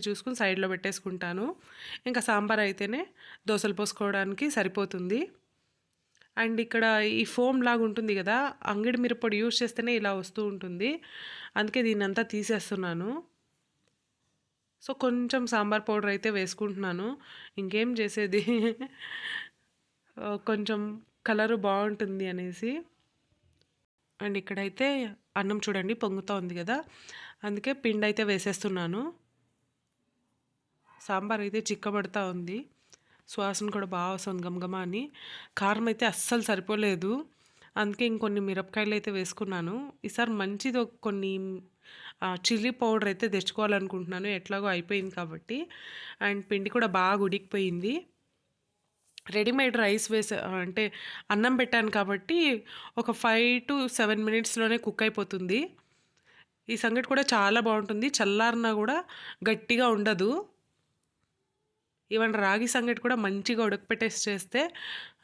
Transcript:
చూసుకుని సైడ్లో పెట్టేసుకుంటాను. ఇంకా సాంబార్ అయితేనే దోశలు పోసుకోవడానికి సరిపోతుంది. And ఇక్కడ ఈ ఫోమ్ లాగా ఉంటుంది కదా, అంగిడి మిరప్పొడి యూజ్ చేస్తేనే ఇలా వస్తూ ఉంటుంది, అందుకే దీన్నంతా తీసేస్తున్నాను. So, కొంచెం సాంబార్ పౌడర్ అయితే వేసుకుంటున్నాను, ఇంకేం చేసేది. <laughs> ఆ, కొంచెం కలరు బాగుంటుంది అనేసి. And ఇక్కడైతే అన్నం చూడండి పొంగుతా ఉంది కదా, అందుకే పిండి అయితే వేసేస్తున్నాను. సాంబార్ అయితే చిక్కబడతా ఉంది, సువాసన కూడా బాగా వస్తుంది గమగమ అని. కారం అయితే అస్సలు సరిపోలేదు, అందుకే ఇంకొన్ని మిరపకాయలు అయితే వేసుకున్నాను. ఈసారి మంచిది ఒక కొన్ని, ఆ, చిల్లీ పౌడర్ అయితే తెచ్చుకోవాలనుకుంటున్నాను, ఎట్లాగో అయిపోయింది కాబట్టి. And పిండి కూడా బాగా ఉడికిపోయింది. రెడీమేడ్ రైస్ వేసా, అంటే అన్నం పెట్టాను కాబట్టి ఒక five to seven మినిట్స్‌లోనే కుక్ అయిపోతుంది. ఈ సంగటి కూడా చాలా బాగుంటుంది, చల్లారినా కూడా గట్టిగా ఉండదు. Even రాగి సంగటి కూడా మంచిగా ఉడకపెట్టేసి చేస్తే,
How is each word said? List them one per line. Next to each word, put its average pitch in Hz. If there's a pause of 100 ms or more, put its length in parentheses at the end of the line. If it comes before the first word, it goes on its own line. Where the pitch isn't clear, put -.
చూసుకుని 240
సైడ్లో 190
పెట్టేసుకుంటాను. 185 (520)
ఇంకా 247
సాంబార్ 214
అయితేనే 202 (400)
దోశలు 208
పోసుకోవడానికి 202
సరిపోతుంది. 196 (1120)
And 226
ఇక్కడ 226
ఈ 220
ఫోమ్ 247
లాగా 240
ఉంటుంది 214
కదా, 220 (100)
అంగిడి 220
మిరప్పొడి 233
యూజ్ 233
చేస్తేనే 233
ఇలా 202
వస్తూ 190
ఉంటుంది, 196 (560)
అందుకే 214
దీన్నంతా 214
తీసేస్తున్నాను. 208 (1600)
So, 269
కొంచెం 247
సాంబార్ 214
పౌడర్ 208
అయితే 202
వేసుకుంటున్నాను, 196 (400)
ఇంకేం 208
చేసేది. 214
<laughs> -
ఆ, 208 (100)
కొంచెం 214 (260)
కలరు 220
బాగుంటుంది 196
అనేసి. 180 (1500)
And 202
ఇక్కడైతే 202 (280)
అన్నం 202
చూడండి 196
పొంగుతా 202
ఉంది 180
కదా, 220 (600)
అందుకే 208
పిండి 220
అయితే 208
వేసేస్తున్నాను. 196 (1900)
సాంబార్ 208
అయితే 202
చిక్కబడతా 202
ఉంది, 180 (640)
సువాసన 202
కూడా 202
బాగా 185
వస్తుంది 185
గమగమ 180
అని. 190 (460)
కారం 214
అయితే 226
అస్సలు 226
సరిపోలేదు, 208 (520)
అందుకే 208
ఇంకొన్ని 214
మిరపకాయలు 196
అయితే 208
వేసుకున్నాను. 190 (120)
ఈసారి 233
మంచిది 202
ఒక 233 (120)
కొన్ని, 190 (640)
ఆ, 185 (160)
చిల్లీ 226
పౌడర్ 220
అయితే 196
తెచ్చుకోవాలనుకుంటున్నాను, 190
ఎట్లాగో 196
అయిపోయింది 185
కాబట్టి. 180 (640)
And 202
పిండి 196
కూడా 226
బాగా 190
ఉడికిపోయింది. 196 (1200)
రెడీమేడ్ 240
రైస్ 214
వేసా, 214
అంటే 185 (400)
అన్నం 233
పెట్టాను 233
కాబట్టి 214 (340)
ఒక 233
five 240 (100)
to 277
seven 214
మినిట్స్‌లోనే 226
కుక్ 226
అయిపోతుంది. 214 (1000)
ఈ 226
సంగటి 240
కూడా 269
చాలా 220
బాగుంటుంది, 214
చల్లారినా 226
కూడా 247 (440)
గట్టిగా 233
ఉండదు. 214 (1700)
Even 220
రాగి 208
సంగటి 240
కూడా 247
మంచిగా 208
ఉడకపెట్టేసి 220
చేస్తే, 240 (500)